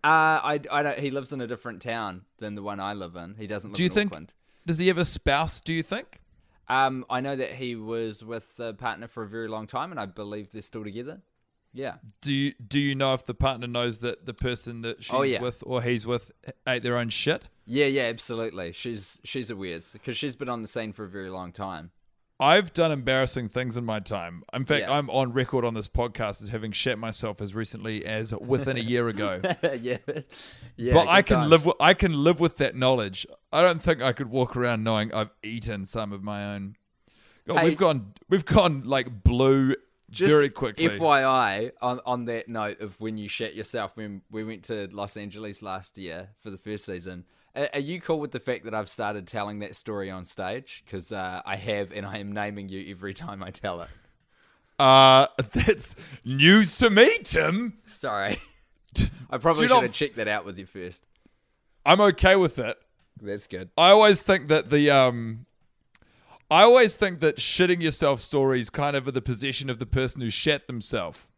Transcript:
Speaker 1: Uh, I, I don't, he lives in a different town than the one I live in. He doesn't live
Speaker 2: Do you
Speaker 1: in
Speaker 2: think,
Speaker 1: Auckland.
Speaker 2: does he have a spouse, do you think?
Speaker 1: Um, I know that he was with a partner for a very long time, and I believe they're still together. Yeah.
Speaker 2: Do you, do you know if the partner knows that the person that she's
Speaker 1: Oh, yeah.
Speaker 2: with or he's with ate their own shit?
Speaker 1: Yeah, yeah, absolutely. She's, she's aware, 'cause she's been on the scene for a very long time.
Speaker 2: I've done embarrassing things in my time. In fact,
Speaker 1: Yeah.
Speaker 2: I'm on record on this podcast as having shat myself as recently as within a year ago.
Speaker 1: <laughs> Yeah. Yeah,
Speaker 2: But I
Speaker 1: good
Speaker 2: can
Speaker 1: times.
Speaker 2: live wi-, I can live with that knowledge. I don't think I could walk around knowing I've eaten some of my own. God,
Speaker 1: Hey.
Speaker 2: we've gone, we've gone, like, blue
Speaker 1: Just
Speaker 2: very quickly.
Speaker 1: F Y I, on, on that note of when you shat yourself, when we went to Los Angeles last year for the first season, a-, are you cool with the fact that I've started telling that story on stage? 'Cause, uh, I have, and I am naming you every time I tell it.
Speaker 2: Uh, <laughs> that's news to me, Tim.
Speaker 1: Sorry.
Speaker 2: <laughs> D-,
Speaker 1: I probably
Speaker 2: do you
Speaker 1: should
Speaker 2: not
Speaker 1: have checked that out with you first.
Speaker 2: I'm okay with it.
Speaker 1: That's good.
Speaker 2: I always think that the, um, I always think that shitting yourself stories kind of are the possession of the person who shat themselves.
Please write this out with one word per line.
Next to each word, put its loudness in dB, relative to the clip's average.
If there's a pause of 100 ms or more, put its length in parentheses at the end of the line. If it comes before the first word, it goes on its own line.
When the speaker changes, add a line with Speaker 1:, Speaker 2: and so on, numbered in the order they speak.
Speaker 1:
Uh, 6
I, -2 (120)
I 0
don't, -4
he -4
lives -8
in -8
a -8
different -12
town -8 (160)
than -12
the -12
one -8
I -6
live -12
in. -14
He -14
doesn't -10
live -8
Speaker 2:
Do 0
you 2
Speaker 1:
in -6
Speaker 2:
think, -2
Speaker 1:
Auckland. -16 (340)
Speaker 2:
does -2
he 2
have 0
a 2
spouse, -2
do -8
you -2
think? -10 (480)
Speaker 1:
Um, 0
I -2
know -4
that -6
he -8
was -8
with -14
a -10
partner -8
for -12
a -12
very -10
long -10
time, -8
and -12
I -6
believe -14
they're -16
still -14
together. -14 (520)
Yeah. -12 (260)
Speaker 2:
Do -4
you, -2 (120)
do -2
you -2
know 0
if -6
the -8
partner -2
knows -4
that -8
the -12
person -8
that -10
she's -8
Speaker 1:
Oh, 0
yeah. 0
Speaker 2:
with -6
or -4
he's -2
with -6 (340)
ate -4
their -2
own -4
shit? -4 (160)
Speaker 1:
Yeah, 0
yeah, 0
absolutely. -6
She's, -12
she's -8
aware, -8 (240)
'cause -8
she's -6
been -10
on -6
the -10
scene -8
for -14
a -12
very -12
long -10
time. -12 (460)
Speaker 2:
I've 4
done 2
embarrassing -2
things -4
in -6
my -4
time. -8
In -4
fact, 0
Speaker 1:
Yeah. 2
Speaker 2:
I'm -4
on 0
record 0
on -2
this -8
podcast -4
as -14
having -8
shat -2
myself -8
as -8
recently -8
as -6
within -2
a -4
year 0
ago. -4
Speaker 1:
<laughs> -2 (240)
Yeah. -4 (760)
Yeah, 0
Speaker 2:
But 8
I 6
Speaker 1:
good 0
Speaker 2:
can 4
Speaker 1:
times. 2
Speaker 2:
live 8
wi-, 4
I 6
can 0
live 4
with 0
that -2
knowledge. 0 (280)
I 4
don't 4
think 0
I 2
could -6
walk -2
around -2
knowing -2
I've -4 (140)
eaten -8
some -8
of -12
my -8
own. -12 (720)
God, 0
Speaker 1:
Hey. 4
Speaker 2:
we've 0
gone, 0 (140)
we've 2
gone, 4
like, -4
blue 6 (360)
Speaker 1:
Just 4
Speaker 2:
very 6
quickly. -2
Speaker 1:
F -2
Y 4
I, 0 (100)
on, -4
on -4
that -6
note -6
of -14
when -8
you -10
shat -8
yourself, -8
when -14
we -8
went -12
to -8
Los -10
Angeles -14
last -12
year -12 (120)
for -14
the -14
first -10
season, -12 (320)
a-, -4
are -4
you -8
cool -2
with -8
the -8
fact -6
that -10
I've -6
started -8
telling -8
that -10
story -8
on -12
stage? -10
'Cause, -10
uh, -8
I -6
have, -4
and -8
I -10
am -10
naming -8
you -10
every -12
time -12
I -12
tell -8
it. -14 (920)
Speaker 2:
Uh, 10 (120)
<laughs> -6
that's 0 (300)
news 6
to 6
me, 8
Tim. -2
Speaker 1:
Sorry. -4 (280)
Speaker 2:
<laughs> -20
D-, 0 (200)
Speaker 1:
I -6
probably 2
Speaker 2:
do 6
you 4
Speaker 1:
should 8
Speaker 2:
not 6
Speaker 1:
have -2
checked -4
that -2
out -2
with -14
you -14
first. -14 (840)
Speaker 2:
I'm 8
okay 8
with 2
it. -6 (440)
Speaker 1:
That's -8
good. -12
Speaker 2:
I 8
always 10
think 2
that 4
the, 6
um, 2 (1080)
I 10
always 8
think -2
that 2
shitting 2
yourself 2
stories 0
kind -2
of -2
are -6
the -2
possession -4
of -6
the -6
person -2
who -4
shat -2
themselves. -6 (120)